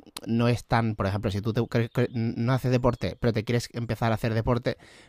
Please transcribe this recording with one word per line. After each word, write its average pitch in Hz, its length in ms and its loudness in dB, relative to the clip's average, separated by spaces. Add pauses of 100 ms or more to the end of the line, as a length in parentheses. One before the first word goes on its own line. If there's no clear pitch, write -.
(260)
no 117 220 2
es 120 180 0
tan, 113 300 2
por 101 100 0
ejemplo, 101 260 0
si 101 100 -2
tú 110 120 -2
te, 117 80 0
cre-, 117 280 0
cre-, 123 220 0
no 117 400 0
haces 127 200 0
deporte, 123 480 0
pero 120 120 0
te 113 120 0
quieres 120 300 -2
empezar 117 380 -2
a 110 40 0
hacer 110 180 -2
deporte, 120 440 0 (320)